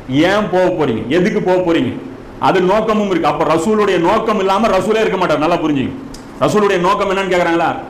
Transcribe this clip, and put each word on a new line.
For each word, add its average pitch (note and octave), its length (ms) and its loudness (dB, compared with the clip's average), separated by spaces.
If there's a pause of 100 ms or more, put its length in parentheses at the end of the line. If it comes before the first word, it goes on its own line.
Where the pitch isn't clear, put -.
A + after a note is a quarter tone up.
(280)
ஏன் G3 240 0
போக F3+ 160 2 (100)
போறீங்க, C3 240 -2 (160)
எதுக்கு G3 240 0
போக F#3 240 4
போறீங்க, D3 260 0 (480)
அது D3+ 200 2
நோக்கமும் G#3 500 2
இருக்கு. D#3+ 180 0
அப்ப D3+ 160 0 (100)
ரசூலுடைய G3+ 440 2
நோக்கம் G#3 400 0
இல்லாம G3 300 0
ரசூலே G3+ 340 2
இருக்க F#3+ 140 0
மாட்டார். D#3 280 0
நல்லா E3+ 120 2
புரிஞ்சுங்க. C#3+ 380 -2 (460)
ரசூலுடைய G3 380 2
நோக்கம் G3 320 0
என்னன்னு F#3+ 220 -2
கேக்குறாங்களா? E3+ 380 0 (200)